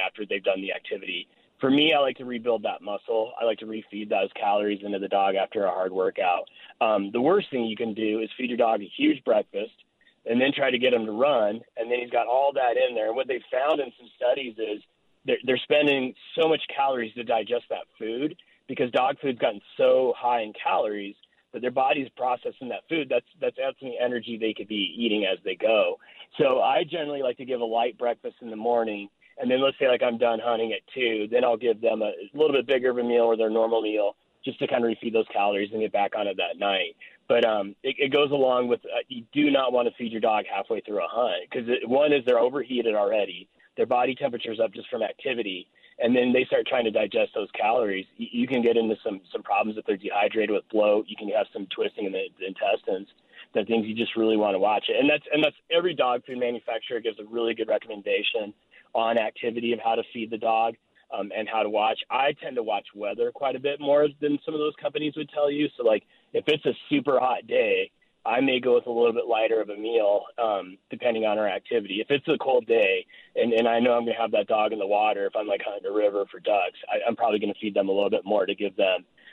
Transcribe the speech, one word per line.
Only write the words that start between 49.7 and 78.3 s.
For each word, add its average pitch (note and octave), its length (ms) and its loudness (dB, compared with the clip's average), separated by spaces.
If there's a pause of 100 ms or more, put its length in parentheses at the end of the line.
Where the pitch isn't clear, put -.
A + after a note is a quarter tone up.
if - 80 -10
they're G#2 100 0
dehydrated G#2 540 0
with G2 180 -2
bloat. G#2+ 400 4
You G#2+ 80 -12
can G#2+ 120 -8
have G#2 240 0
some G2+ 140 -10
twisting G#2 400 -4
in F#2+ 60 -4
the, F#2+ 140 -4 (120)
the F#2+ 80 -10
intestines, G2 640 -2 (460)
that G#2 140 -2
things A2+ 180 2
you A2 80 -6
just A2+ 220 -4
really A2 200 4
wanna G#2 220 2
watch G2+ 300 0
it. A2 100 0
And C#3 100 2
that's, D3+ 240 0
and D3+ 100 2
that's D3+ 140 0 (140)
every E3+ 240 2
dog B2 320 0
food B2+ 120 -8
manufacturer A#2+ 600 -4
gives A2 220 -4
a G#2+ 40 -12
really A2+ 300 -2
good A2 140 -6
recommendation G#2 840 -2 (420)
on A2+ 220 2
activity A#2 560 -2
of A2+ 60 0
how A2+ 160 0
to A2+ 80 -2 (100)
feed A2+ 180 -8
the A#2 60 -6
dog, A2+ 380 0 (400)
um, G2+ 220 -6
and G#2+ 120 -4
how A2 140 -2
to G#2+ 60 0
watch. G#2+ 320 0 (100)
I C3+ 220 2
tend C#3+ 240 -10
to A#2+ 60 -2
watch G#2 320 -4
weather G#2+ 380 -4
quite C3 220 -4
a B2+ 60 -8
bit C#3+ 200 -4
more D3 280 4 (120)
than D3 240 0
some D#3+ 100 -6
of D3+ 60 -4
those D3+ 200 -2
companies D3+ 360 -4
would D3+ 120 -8
tell D3 220 0
you. D3 260 0
So, B2 80 -6
like, A2 200 4 (280)
if A2 140 -2
it's D3+ 180 2
a C3+ 80 2 (160)
super C3+ 300 2
hot B2 280 0
day, G#2+ 440 2 (340)
I A#2+ 160 2
may C3 200 2
go B2 160 4
with A#2 100 2
a B2 40 -6
little A#2 220 4
bit A#2 140 -2
lighter A2 340 2
of G#2 80 -4
a G2+ 80 -8
meal, G#2+ 480 2 (140)
um, G2 400 -2 (120)
depending A2+ 360 -2
on G#2 120 2
our G#2+ 100 0
activity. G2+ 520 -4
If - 100 -6
it's C#3+ 180 0
a C#3+ 100 2
cold B2 280 2
day G2 380 4 (320)
and, A#2 160 2
and A2+ 160 4
I A#2 120 4
know A#2+ 120 4
I'm A#2 140 2
gonna A2+ 100 0
have A2+ 140 -2
that G#2 160 2
dog G#2+ 260 2
in A2 60 -6
the G2 80 -2
water, G2+ 400 2
if F#2+ 100 -4
I'm, G#2+ 100 -2
like, G2 160 -2
hunting G2+ 280 -6
a - 40 -6
river G#2 360 2
for F#2 100 -18
ducks, F#2+ 380 0 (120)
I, G#2 160 -2
I'm A2+ 100 -2
probably A2 220 2
gonna G#2 220 -2
feed G#2 140 -6
them G2 140 2
a F#2+ 40 0
little G2+ 180 2
bit G#2 140 0
more G2+ 220 2